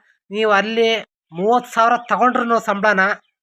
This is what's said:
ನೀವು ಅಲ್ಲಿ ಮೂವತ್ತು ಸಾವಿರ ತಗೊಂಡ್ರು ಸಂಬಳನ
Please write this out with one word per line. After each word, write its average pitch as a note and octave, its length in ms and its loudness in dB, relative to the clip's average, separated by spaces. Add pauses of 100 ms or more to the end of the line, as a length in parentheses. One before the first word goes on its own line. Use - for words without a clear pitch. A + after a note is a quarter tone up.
(320)
ನೀವು G#3+ 200 0
ಅಲ್ಲಿ A3+ 500 0 (300)
ಮೂವತ್ತು A3 400 -2
ಸಾವಿರ A#3 220 2 (160)
ತಗೊಂಡ್ರು A#3 500 0
ಸಂಬಳನ G3+ 400 0 (440)